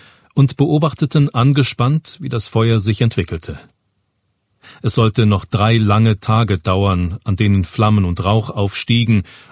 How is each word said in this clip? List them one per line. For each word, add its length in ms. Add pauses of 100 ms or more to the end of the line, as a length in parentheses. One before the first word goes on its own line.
(340)
und 240
beobachteten 760
angespannt, 840
wie 80
das 200
Feuer 320
sich 200
entwickelte. 580 (1200)
Es 120
sollte 300
noch 220
drei 320
lange 420
Tage 380
dauern, 640
an 120
denen 280
Flammen 400
und 180
Rauch 280
aufstiegen 720 (300)